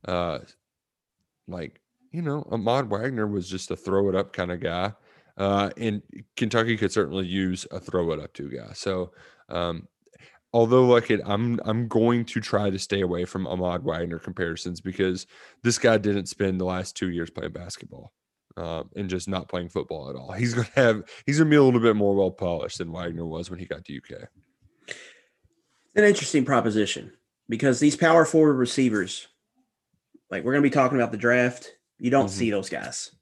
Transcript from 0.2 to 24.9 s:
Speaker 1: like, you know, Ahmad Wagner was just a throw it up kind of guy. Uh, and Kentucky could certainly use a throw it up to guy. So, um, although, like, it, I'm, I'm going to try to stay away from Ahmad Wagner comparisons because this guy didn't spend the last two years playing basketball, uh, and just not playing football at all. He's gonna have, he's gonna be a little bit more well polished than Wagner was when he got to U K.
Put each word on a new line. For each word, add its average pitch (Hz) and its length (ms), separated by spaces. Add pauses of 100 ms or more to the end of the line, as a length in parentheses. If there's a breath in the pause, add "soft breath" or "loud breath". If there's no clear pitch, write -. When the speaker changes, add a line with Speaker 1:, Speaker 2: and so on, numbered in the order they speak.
Speaker 1:
like, 87 320 (320)
you 170 100
know, 147 300
Ahmad 117 380
Wagner 107 380
was 95 220
just 92 220
a 87 40
throw 98 340
it 92 60
up 95 180
kind 90 180
of 87 80
guy. 90 340 (440 soft breath)
Uh, 101 400
and 107 240 (340)
Kentucky 113 400
could 101 160
certainly 92 360
use 92 420
a 92 100
throw 85 320
it 78 80
up - 140
to 71 160
guy. 60 240
So, 92 380 (380 soft breath)
um, 85 380 (640 soft breath)
although, 117 340
like, 120 260
it, 104 120
I'm, 113 400
I'm 113 240
going 117 380
to 117 160
try 101 300
to 95 80
stay 98 220
away 87 240
from 95 200
Ahmad 90 380
Wagner 85 340
comparisons 85 640
because 92 460 (340 soft breath)
this 117 160
guy 113 220
didn't 101 260
spend 95 340
the 90 60
last 92 300
two 92 160
years 85 180
playing 85 240
basketball, - 600 (440)
uh, 82 260 (120)
and 98 160
just 92 180
not 92 180
playing 87 220
football 76 400
at 67 60
all. 65 160
He's 117 240
gonna 117 180
have, 113 300 (240 loud breath)
he's 143 100
gonna 156 140
be 147 40
a 143 80
little 123 180
bit 113 140
more 101 200
well 95 160
polished 87 480
than 85 120
Wagner 85 360
was 85 240
when 90 80
he 90 80
got 73 180
to - 80
U 67 80
K. - 140 (1800 loud breath)